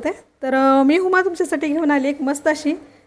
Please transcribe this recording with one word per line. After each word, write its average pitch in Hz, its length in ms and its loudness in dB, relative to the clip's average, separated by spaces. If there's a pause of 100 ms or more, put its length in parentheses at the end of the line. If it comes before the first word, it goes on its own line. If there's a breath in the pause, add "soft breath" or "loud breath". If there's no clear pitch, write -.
आहे. 330 80 -4 (300)
तर, 262 120 -4
अ, 269 280 4
मी 285 160 4
हुमा 370 220 2
तुमच्यासाठी 330 480 -2
घेऊन 302 220 0
आली 277 180 0
एक 294 140 -4
मस्त 285 260 -2
अशी 302 280 -2 (300 loud breath)